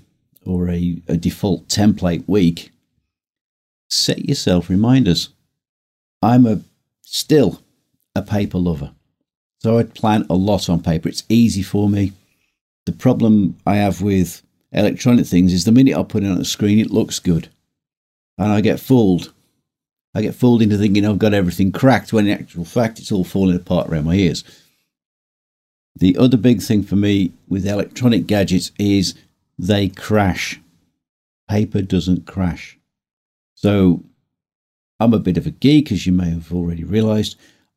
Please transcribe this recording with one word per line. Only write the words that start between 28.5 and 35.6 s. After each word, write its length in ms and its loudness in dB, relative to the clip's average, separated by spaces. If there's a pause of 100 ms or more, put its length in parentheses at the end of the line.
is 340 0 (440)
they 320 0
crash. 720 -2 (880)
Paper 320 -2
doesn't 440 -2
crash. 520 -8 (800)
So 480 2 (960)
I'm 140 2
a 60 2
bit 180 -2
of 80 -6
a 60 -8
geek, 400 2